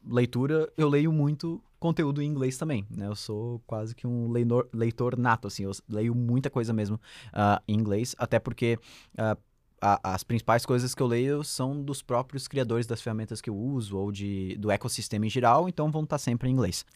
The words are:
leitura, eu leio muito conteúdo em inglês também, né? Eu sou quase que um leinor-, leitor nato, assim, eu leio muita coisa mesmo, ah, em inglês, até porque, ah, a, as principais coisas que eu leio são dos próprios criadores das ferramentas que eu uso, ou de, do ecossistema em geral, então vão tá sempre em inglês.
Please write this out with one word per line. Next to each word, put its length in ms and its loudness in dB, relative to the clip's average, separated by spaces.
leitura, 680 2
eu 120 4
leio 240 4
muito 480 0
conteúdo 420 2
em 40 0
inglês 300 -2
também, 340 -4
né? 160 -8
Eu 80 -4
sou 520 -8
quase 280 -6
que 120 -8
um 240 -2
leinor-, 420 4
leitor 460 0
nato, 300 2
assim, 160 -6
eu 80 -4
leio 280 0
muita 340 2
coisa 240 -2
mesmo, 260 0
ah, 360 4
em 60 2
inglês, 440 0
até 200 2
porque, 400 -2
ah, 180 0
a, 320 2
as 100 -4
principais 400 2
coisas 300 0
que 80 -2
eu 40 4
leio 380 0
são 380 -4
dos 180 -6
próprios 480 -4
criadores 380 0
das 160 -6
ferramentas 400 -6
que 80 -8
eu 60 -4
uso, 420 -4
ou 120 -2
de, 480 -4
do 120 0
ecossistema 560 -2
em 20 0
geral, 400 4
então 220 -2
vão 160 -2
tá 100 -2
sempre 320 0
em 40 2
inglês. 440 0